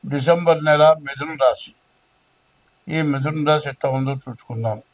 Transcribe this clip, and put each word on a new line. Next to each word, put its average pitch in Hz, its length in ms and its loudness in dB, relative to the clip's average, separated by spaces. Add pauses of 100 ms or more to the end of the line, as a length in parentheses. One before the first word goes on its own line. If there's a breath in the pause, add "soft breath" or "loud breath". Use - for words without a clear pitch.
డిసెంబర్ 156 600 2
నెల 151 280 6
మిథున 147 400 -6
రాశి. 131 400 0 (1160)
ఈ 160 120 -4
మిథున 147 460 -2
రాశి 151 220 0
ఎట్లా 135 220 -4
ఉందో 131 200 -4
చూసుకుందాం. 113 720 -8 (120)